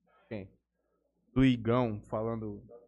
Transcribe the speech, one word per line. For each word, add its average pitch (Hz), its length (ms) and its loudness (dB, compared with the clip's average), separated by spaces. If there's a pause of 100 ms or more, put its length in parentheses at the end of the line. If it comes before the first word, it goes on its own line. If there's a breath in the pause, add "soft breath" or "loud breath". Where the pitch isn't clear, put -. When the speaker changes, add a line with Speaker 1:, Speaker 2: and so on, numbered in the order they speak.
(280)
Speaker 1:
Quem? 101 220 -12 (840)
Speaker 2:
do 131 120 6
Igão 117 640 2
falando 110 580 -6
da - 100 -20 (120)